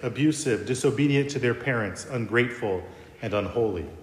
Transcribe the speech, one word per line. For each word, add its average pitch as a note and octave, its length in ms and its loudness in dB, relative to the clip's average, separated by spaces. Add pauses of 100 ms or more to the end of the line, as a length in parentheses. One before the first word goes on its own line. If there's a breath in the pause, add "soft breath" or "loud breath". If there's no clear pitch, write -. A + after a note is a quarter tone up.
abusive, C3 640 2
disobedient C#3 640 2
to C#3+ 100 -4
their A#2+ 140 2
parents, A2+ 560 -2
ungrateful, A2+ 720 0 (380 loud breath)
and F#2 120 -4
unholy." G2 520 0 (180)